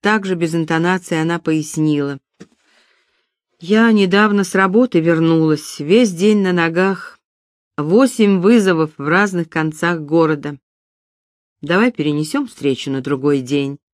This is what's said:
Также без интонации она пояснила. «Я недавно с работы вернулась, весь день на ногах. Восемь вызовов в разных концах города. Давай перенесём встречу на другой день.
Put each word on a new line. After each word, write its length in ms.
Также 340
без 200
интонации 600
она 220
пояснила. 800
«Я 340
недавно 500
с 120
работы 440
вернулась, 800
весь 320
день 280
на 120
ногах. 680
Восемь 640
вызовов 560
в 100
разных 420
концах 520
города. 560
Давай 320
перенесём 540
встречу 440
на 100
другой 380
день. 400